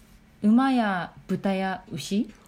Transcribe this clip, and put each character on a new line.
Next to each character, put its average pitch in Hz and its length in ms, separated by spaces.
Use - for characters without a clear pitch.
馬 240 280
や 202 400
豚 190 280
や 190 360
牛？ 196 420